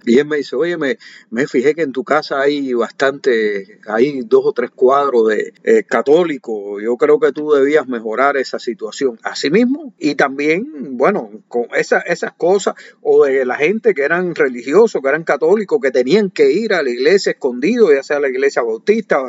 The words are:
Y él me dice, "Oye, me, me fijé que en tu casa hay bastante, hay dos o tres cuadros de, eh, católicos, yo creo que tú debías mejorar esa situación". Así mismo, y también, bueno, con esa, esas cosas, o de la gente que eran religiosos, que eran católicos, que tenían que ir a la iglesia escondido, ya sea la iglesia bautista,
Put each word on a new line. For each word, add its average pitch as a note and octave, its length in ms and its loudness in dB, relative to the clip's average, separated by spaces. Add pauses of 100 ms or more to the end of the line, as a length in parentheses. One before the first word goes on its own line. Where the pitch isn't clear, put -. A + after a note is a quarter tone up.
Y A#2+ 140 4
él D3 80 2
me D3+ 120 -4
dice, B2+ 180 -6
"Oye, E3+ 220 -2
me, C3+ 180 -4 (340)
me B2+ 160 -2
fijé D3 280 0
que E3 80 -4
en C#3 100 -4
tu B2+ 100 -6
casa C#3+ 380 -2
hay C#3 320 -2
bastante, A2 1120 -2
hay B2 360 0
dos C3 240 2
o C#3+ 60 0
tres A#2+ 180 -6
cuadros C3 580 2
de, G#2+ 240 -2 (100)
eh, A2 220 2
católicos, A#2+ 1000 0
yo A#2 140 -2
creo D3 240 2
que D3+ 100 2
tú D3+ 220 -4
debías C#3+ 340 2
mejorar B2 500 -2
esa B2 220 -4
situación". A2+ 640 -6
Así C#3 280 -6
mismo, B3+ 480 0
y C#3+ 180 -2
también, D3+ 800 -2
bueno, C#3+ 340 0 (160)
con A#2+ 200 -4 (100)
esa, F3 240 0
esas - 320 -6
cosas, G3 420 0 (260)
o D3 260 4
de C3+ 180 2
la B2 120 -4
gente G3 380 0
que C#3 80 -2
eran E3+ 320 -2
religiosos, C#3+ 680 0
que C3+ 60 -2
eran D#3+ 160 -2
católicos, E3 560 0
que B2+ 120 0
tenían E3+ 380 2
que C#3 200 4
ir G#3 220 0
a E3+ 100 0
la C3 80 -2
iglesia D#3 420 0
escondido, D#3 600 0
ya C3+ 100 2
sea D3 160 -4
la C#3+ 120 -2
iglesia C3+ 320 0
bautista, C#3 680 0